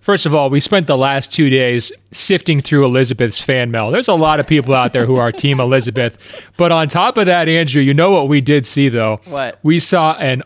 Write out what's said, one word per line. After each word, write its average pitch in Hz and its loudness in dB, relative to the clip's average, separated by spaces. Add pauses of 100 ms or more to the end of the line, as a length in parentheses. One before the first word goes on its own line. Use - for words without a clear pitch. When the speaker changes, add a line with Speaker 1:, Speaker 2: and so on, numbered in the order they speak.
Speaker 1:
first - 0
of 151 0
all, 139 2
we 139 2
spent 180 -2
the 143 0
last 135 -2
two 147 2
days 123 0 (200)
sifting 165 -2
through 139 2
Elizabeth's 123 -2
fan 127 -2
mail. 113 -4
There's 240 -2
a 208 2
lot 156 2
of 139 -2
people 135 2
out 123 0
there 120 0
who 131 2
are 120 0
Team 139 -2
Elizabeth. 123 -2 (380)
But 170 2
on 160 0
top 196 0
of 208 2
that, 175 2
Andrew, 160 0
you 135 2
know 170 4
what 160 2
we 147 2
did 139 0
see, 139 0
though? 110 -2
Speaker 2:
What? 139 -8
Speaker 1:
We 160 2
saw 160 0
an 131 -4